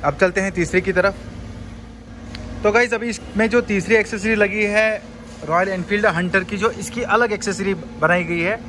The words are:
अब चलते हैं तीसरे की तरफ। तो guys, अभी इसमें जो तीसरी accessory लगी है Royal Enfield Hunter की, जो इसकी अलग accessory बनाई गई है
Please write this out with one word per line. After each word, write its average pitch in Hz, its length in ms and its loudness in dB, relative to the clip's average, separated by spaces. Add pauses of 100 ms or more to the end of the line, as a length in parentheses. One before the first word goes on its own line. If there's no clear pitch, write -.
अब 143 160 0
चलते 190 200 4
हैं 190 120 -2
तीसरे 175 280 0
की 190 120 -4
तरफ। 175 220 2 (1500)
तो 208 100 4
guys, 233 220 4
अभी 226 140 -2
इसमें 214 420 0
जो 240 100 6
तीसरी 208 340 2
accessory 214 400 2
लगी 208 280 2
है 214 400 2 (460)
Royal 175 200 2
Enfield 196 380 0
Hunter 180 380 2
की, 208 120 -6
जो 214 140 2
इसकी 226 320 -6
अलग 226 300 2
accessory 196 420 -2
बनाई 170 500 0
गई 170 160 -2
है 208 280 -2